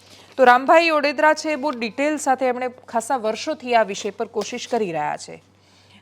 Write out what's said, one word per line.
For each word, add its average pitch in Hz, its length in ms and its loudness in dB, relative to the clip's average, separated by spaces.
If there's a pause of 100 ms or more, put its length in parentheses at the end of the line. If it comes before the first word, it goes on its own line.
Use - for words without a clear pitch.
(360)
તો 262 80 6
રામભાઈ 269 460 6
ઓડેદરા 302 440 2
છે, 302 220 -4
બહુ 277 140 -4
ડિટેલ 269 460 -4
સાથે 262 300 -2
એમણે 247 220 -4
ખાસા 247 480 -6
વર્ષોથી 240 580 -6
આ 226 80 6
વિષય 202 280 -4
પર 226 160 -8
કોશિશ 226 420 -8
કરી 214 240 -2
રહ્યા 151 240 -4
છે. 165 260 -18 (600)